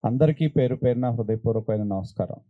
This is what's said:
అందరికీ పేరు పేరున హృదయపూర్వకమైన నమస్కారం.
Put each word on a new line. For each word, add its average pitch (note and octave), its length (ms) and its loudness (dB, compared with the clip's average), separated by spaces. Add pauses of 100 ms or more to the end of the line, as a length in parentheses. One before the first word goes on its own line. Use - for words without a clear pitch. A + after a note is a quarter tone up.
అందరికీ D3+ 440 2
పేరు B2+ 340 2
పేరున B2 320 2
హృదయపూర్వకమైన A2 760 -2
నమస్కారం. F#2 460 -6 (120)